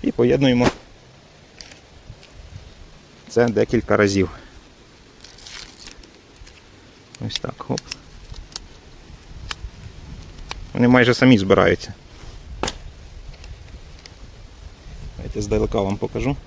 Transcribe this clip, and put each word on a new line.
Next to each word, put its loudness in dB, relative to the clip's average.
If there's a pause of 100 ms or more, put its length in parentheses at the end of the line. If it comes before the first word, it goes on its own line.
І 0
поєднуємо 4 (2750)
це 4
декілька 2
разів. 4 (3000)
Ось -6
так, -8
хоп. -6 (3000)
Вони 2
майже 8
самі 8
збираються. 4 (3250)
Давайте -8
здалека 0
вам 0
покажу. -2 (120)